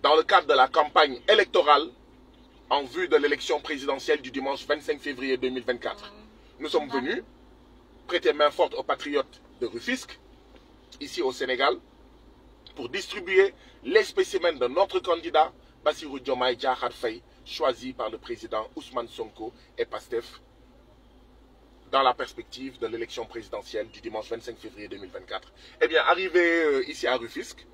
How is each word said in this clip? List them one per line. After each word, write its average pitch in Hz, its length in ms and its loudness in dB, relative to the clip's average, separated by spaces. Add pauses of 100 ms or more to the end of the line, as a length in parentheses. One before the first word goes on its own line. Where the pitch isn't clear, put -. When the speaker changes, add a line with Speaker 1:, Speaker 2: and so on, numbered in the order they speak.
Speaker 1:
dans 147 120 6
le 160 80 6
cadre 185 240 4
de 147 60 4
la 131 140 8
campagne 151 600 4
électorale 170 600 6 (800)
en 143 140 0
vue 165 240 -6
de 156 100 2
l'élection 147 420 0
présidentielle 139 640 -2
du 127 100 -14
dimanche 135 340 -4
vingt-cinq 147 340 -2
février 135 380 -4
deux 127 120 -2
mille 127 140 -6
vingt-quatre. 120 480 -6
Speaker 2:
Mm. - 60 -20 (460)
Speaker 1:
Nous - 60 -8
sommes 151 180 0
Speaker 2:
Baax. 131 140 -2
Speaker 1:
venus 190 220 -6 (840)
prêter 160 260 2
main 147 180 2
forte 156 240 2
aux 135 80 -6
patriotes 143 580 -4 (200)
de 123 60 -2
Rufisque, 165 520 -8 (800)
ici 147 220 -8
au 131 100 0
Sénégal, 127 460 0 (1000)
pour 120 140 -10
distribuer 190 640 2 (300)
les 196 200 4
spécimens - 500 0
de 123 140 -2
notre 185 320 0
candidat 165 520 0 (320)
Bassirou 147 360 -4
Diomaye 127 360 0
Diakhar 127 380 -2
Faye, 113 280 -6 (240)
choisi 131 480 -4
par 113 160 -6
le 110 80 -10
président 113 580 -8
Ousmane 123 340 -8
Sonko 110 420 -12 (260)
et 117 80 -2
Pastef - 540 -8 (1500)
dans 135 100 4
la 127 120 4
perspective 127 680 -10
de 113 80 -4
l'élection 113 380 -8
présidentielle 110 640 -10
du - 120 -20
dimanche 110 280 -10
vingt-cinq 117 280 -10
février 104 300 -16
deux 98 100 -12
mille 95 120 -16
vingt-quatre. 95 420 -12 (300)
Eh 160 80 4
bien, 160 160 4
arrivé, 175 340 2 (240)
euh, 143 260 0
ici 156 160 -8
à 127 120 2
Rufisque - 560 -10